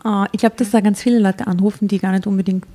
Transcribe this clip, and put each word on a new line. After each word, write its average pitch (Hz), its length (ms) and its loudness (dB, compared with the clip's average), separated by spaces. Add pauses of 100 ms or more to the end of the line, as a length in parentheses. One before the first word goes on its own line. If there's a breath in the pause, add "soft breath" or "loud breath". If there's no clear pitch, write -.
Ah, 208 260 0
ich 202 100 -2
glaub, 220 180 2
dass 233 140 -2
da 220 100 2
ganz 202 200 0
viele 240 160 2
Leute 190 280 0
anrufen, 196 420 0
die 196 100 -2
gar 190 140 -2
nicht 190 140 -2
unbedingt, 190 480 -2